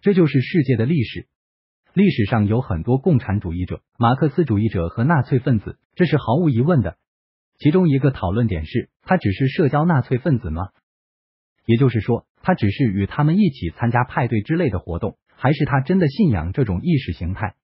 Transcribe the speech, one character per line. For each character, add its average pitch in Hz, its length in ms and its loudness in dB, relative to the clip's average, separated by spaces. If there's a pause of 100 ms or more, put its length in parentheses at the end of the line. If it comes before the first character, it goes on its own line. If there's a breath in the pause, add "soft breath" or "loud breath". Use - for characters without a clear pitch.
这 202 140 2
就 170 120 4
是 139 140 2
世 151 220 0
界 135 140 2
的 110 100 0
历 147 180 0
史。 - 240 -14 (640)
历 190 180 4
史 120 140 0
上 104 220 0
有 110 140 0
很 85 220 -6
多 127 160 0
共 143 200 2
产 98 200 -2
主 92 140 -6
义 90 140 -4
者、 - 160 -10 (160)
马 120 160 2
克 151 140 0
思 165 160 0
主 117 140 0
义 113 100 0
者 85 200 -4
和 113 160 -4
纳 151 180 2
粹 131 160 0
分 117 220 0
子， - 180 -14 (160)
这 180 120 0
是 151 100 0
毫 120 180 0
无 165 140 0
疑 117 120 0
问 151 200 2
的。 85 160 -4 (640)
其 147 120 2
中 180 180 4
一 139 100 4
个 135 120 2
讨 95 220 -4
论 117 140 0
点 82 180 -2
是， - 260 -6 (120)
他 - 140 0
只 101 160 -2
是 135 140 -2
社 156 220 0
交 147 160 0
纳 165 160 2
粹 123 180 -2
分 139 200 0
子 80 120 -8
吗？ 82 200 -8 (960)
也 113 100 4
就 135 120 4
是 113 120 0
说， 117 260 -2 (160)
他 185 120 2
只 101 160 0
是 143 140 -2
与 98 220 0
他 - 160 -4
们 156 160 2
一 208 100 4
起 90 220 -6
参 117 220 -4
加 120 100 2
派 127 240 -4
对 113 160 -2
之 160 140 -4
类 170 140 0
的 95 100 -6
活 82 180 -8
动， 113 180 -6 (200)
还 135 160 0
是 151 120 0
他 135 160 0
真 180 200 0
的 165 80 2
信 170 220 2
仰 90 220 -2
这 139 120 0
种 95 180 -4
意 170 160 0
识 107 140 -6
形 85 200 -6
态？ 95 320 -8